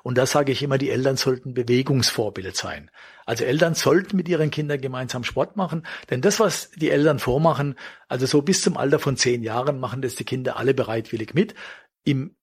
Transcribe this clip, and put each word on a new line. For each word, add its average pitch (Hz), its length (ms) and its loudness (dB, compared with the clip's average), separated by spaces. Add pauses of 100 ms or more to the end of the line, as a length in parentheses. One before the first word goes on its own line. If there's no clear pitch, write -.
Und 127 140 -2
da 127 80 6
sage 139 280 2
ich 123 100 -2
immer, 139 160 2
die 135 100 -2
Eltern 131 300 0
sollten 131 340 -2
Bewegungsvorbild 120 1040 0
sein. 80 340 -10 (360)
Also 117 180 -2
Eltern 160 300 2
sollten 190 420 2
mit 175 100 0
ihren 156 240 0
Kindern 147 300 -4
gemeinsam 127 420 -6
Sport 147 360 -2
machen. 165 280 -4 (220)
Denn 127 140 -2
das, 202 180 4
was 196 300 0
die 151 180 -2
Eltern 143 300 4
vormachen, 143 560 2 (340)
also 131 160 -2
so 147 160 4
bis 175 220 2
zum - 160 0
Alter 139 220 2
von 135 180 0
zehn 120 240 2
Jahren 123 360 -2
machen 127 220 -6
das 131 140 -4
die - 100 -8
Kinder 131 320 -4
alle 123 160 2
bereitwillig 113 640 -2
mit. 214 200 2 (500)
Im, 139 380 -2